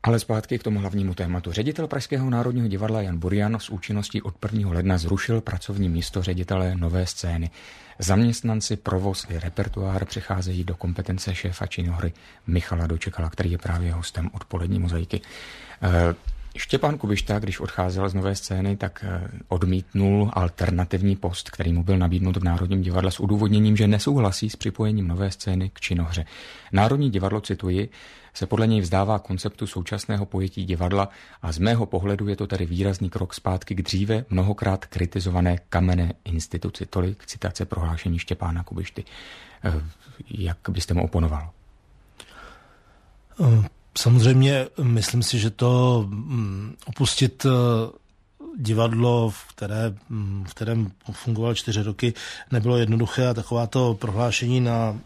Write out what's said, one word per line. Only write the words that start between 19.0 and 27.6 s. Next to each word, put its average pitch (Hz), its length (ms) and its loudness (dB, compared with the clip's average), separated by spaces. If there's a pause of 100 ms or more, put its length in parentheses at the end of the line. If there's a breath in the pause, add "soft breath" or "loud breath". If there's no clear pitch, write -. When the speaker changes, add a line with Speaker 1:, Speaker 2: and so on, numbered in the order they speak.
Speaker 1:
eh, 92 200 -6 (200)
odmítnul 95 840 2
alternativní 90 840 2
post, - 340 -6
který 87 220 -2
mu 85 100 2
byl 95 160 4
nabídnut 90 380 2
v 92 80 -2
Národním 87 380 2
divadle 92 280 2
s - 100 -8
odůvodněním, 104 560 4
že 104 120 6
nesouhlasí 107 640 2
s - 60 -12
připojením 107 520 -2
Nové 95 220 0
scény 92 400 -2
k - 100 -20
činohře. 85 440 -2 (480 loud breath)
Národní 123 380 4
divadlo, 98 300 0
cituji, 95 480 -2 (460 loud breath)